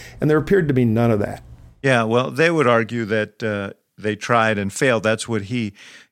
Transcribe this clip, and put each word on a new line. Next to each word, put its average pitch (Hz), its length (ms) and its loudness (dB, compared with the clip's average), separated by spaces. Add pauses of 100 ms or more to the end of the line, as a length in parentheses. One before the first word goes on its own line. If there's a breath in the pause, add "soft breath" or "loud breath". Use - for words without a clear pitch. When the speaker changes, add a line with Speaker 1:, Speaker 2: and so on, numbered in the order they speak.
(220 loud breath)
Speaker 1:
and 147 80 0
there 151 80 4
appeared 165 280 2
to 143 60 -2
be 123 140 2
none 117 240 2
of 107 80 2
that. 101 240 -6 (400)
Speaker 2:
Yeah, 127 220 2
well, 120 260 0
they 156 200 2
would 156 160 2
argue 117 380 2
that, 107 380 -4
uh, 101 320 -4 (240)
they 104 180 -4
tried 110 400 2
and 101 160 -4
failed. 120 300 0
That's 110 260 -2
what 110 140 -4
he, 107 320 -6 (380 loud breath)